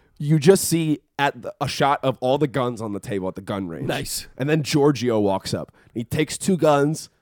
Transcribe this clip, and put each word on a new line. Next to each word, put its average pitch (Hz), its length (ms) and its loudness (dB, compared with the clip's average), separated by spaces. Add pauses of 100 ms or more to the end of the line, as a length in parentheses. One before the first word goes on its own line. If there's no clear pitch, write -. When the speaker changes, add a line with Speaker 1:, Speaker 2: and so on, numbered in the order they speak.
(180)
Speaker 1:
You 151 220 2
just 190 240 6
see 160 340 0 (220)
at 139 200 0
the, - 200 -10
a 135 80 -2
shot 135 340 0
of 131 180 0
all 127 160 2
the 147 120 0
guns 123 340 -4
on 104 120 -6
the 98 60 -6
table 95 280 -6
at 90 80 -8
the 95 60 -12
gun 98 260 -6
range. 82 180 -8
Speaker 2:
Nice. 139 400 -6 (100)
Speaker 1:
And 139 140 -2
then 151 140 2
Giorgio 123 560 2
walks 95 340 -2
up. 82 160 -6 (240)
He 120 80 -6
takes 151 340 -4
two 190 200 0
guns. 151 540 2 (120)